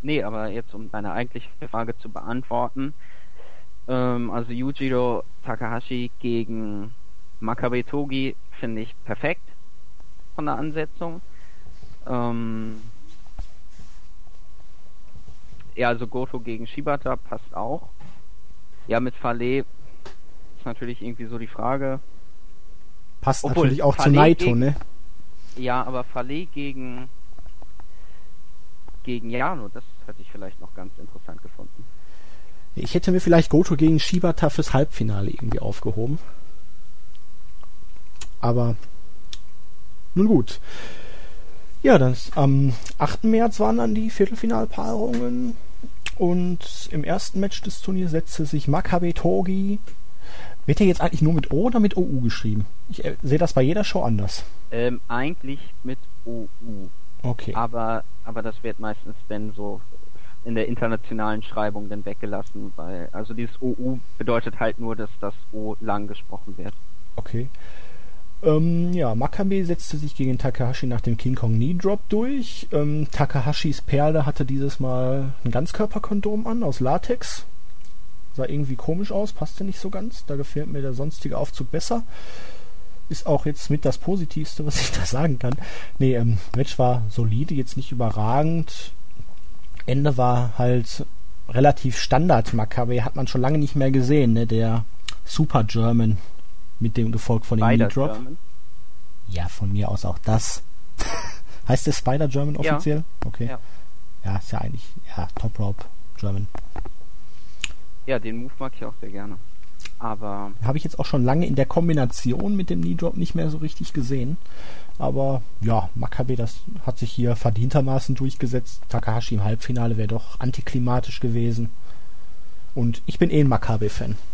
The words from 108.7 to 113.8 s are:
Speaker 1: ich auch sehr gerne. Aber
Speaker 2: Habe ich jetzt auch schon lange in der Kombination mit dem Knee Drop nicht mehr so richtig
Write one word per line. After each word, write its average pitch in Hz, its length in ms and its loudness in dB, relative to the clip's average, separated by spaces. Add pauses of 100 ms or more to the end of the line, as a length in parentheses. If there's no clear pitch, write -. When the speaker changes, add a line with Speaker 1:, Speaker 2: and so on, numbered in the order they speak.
Speaker 1:
ich - 100 0
auch 113 140 -2
sehr 104 120 -2
gerne. 101 260 -2 (640)
Aber 104 520 -2 (120)
Speaker 2:
Habe 131 160 2
ich - 40 0
jetzt - 160 0
auch - 60 0
schon 131 180 2
lange 143 220 2
in 143 80 0
der 135 140 2
Kombination 165 880 2
mit 185 160 0
dem 170 100 0
Knee 170 140 0
Drop 170 200 0
nicht 170 200 0
mehr 160 160 0
so 156 80 0
richtig 156 340 0